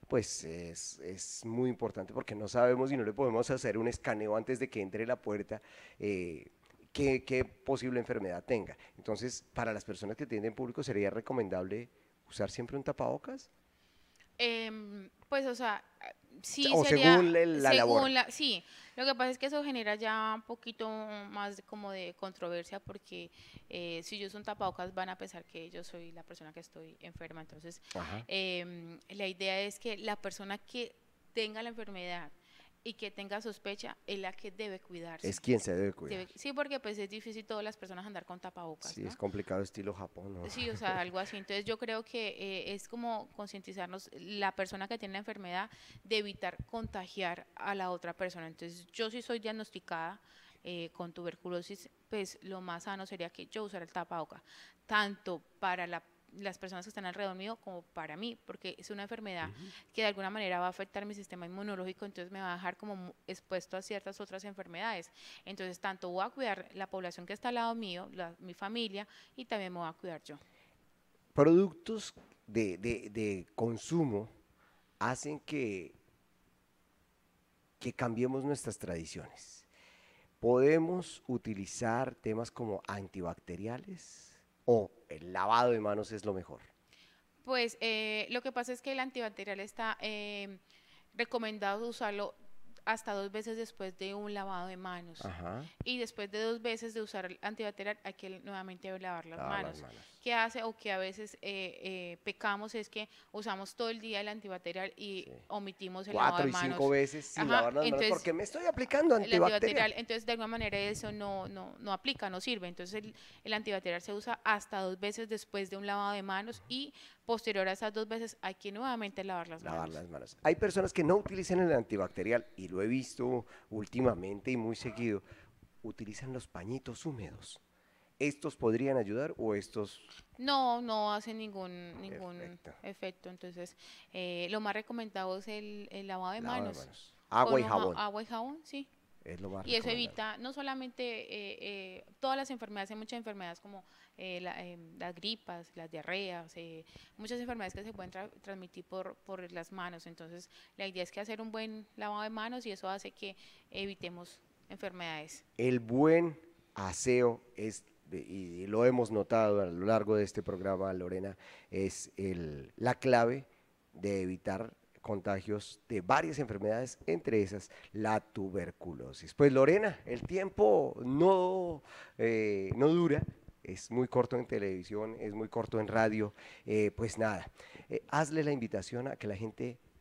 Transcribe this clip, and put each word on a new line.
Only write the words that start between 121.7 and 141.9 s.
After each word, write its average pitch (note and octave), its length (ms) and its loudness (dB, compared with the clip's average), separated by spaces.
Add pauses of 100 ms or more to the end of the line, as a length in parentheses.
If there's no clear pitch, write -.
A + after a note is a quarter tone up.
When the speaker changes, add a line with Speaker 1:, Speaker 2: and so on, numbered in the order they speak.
Speaker 1:
antibacterial A2 760 4 (100)
y F#2 120 -8
lo F#2 120 0
he G#2 60 4
visto B2 580 0 (260)
últimamente G#2 840 2
y B2+ 40 2
muy A2+ 200 0
seguido, A2+ 440 0 (640)
utilizan A2+ 500 -8
los B2+ 140 -8
pañitos A#2 600 -8
húmedos. A2+ 540 -8 (580)
¿Estos C#3+ 360 0
podrían B2+ 440 4
ayudar A#2+ 380 0
o G#2+ 200 2
estos? - 440 -4 (380)
Speaker 2:
No, B3+ 420 4
no G#3+ 320 0
hacen A3 260 -4
ningún, F3+ 640 -10
ningún F#3+ 380 -10
Speaker 1:
Perfecto. F3 340 -14 (100)
Speaker 2:
efecto. F#3 480 -10
Entonces, F3+ 460 -12 (360)
eh, F3 380 -4
lo G#3+ 100 0
más G#3 140 0
recomendado G#3 640 -4
es G3 100 -12
el, G#3 420 -10
el G3 160 -10
lavado F#3 280 -4
de A3+ 60 -6
Speaker 1:
Lavado B3 200 -2
de A#3 80 -2
Speaker 2:
manos. E3+ 100 -8
Speaker 1:
manos. - 360 -18 (160)
Agua B2 200 8
Speaker 2:
Con C3 100 8
Speaker 1:
y A#2 40 4
Speaker 2:
hoja, A2 80 0
Speaker 1:
jabón. F#2 260 4
Speaker 2:
agua G#3 240 0
y A3 40 -8
jabón, A#3+ 360 -4
sí. C#4 260 -10 (360)
Speaker 1:
Es F3 160 -10
lo G3 100 -6
más F#2+ 160 -6
Speaker 2:
Y A#3+ 80 0
eso A3+ 140 2
Speaker 1:
recomendable. A#3+ 160 0
Speaker 2:
evita G#3+ 340 -6
no B3+ 140 -8
solamente, C4 500 -6
eh, G#3+ 580 -8
eh, F#3+ 440 -10 (160)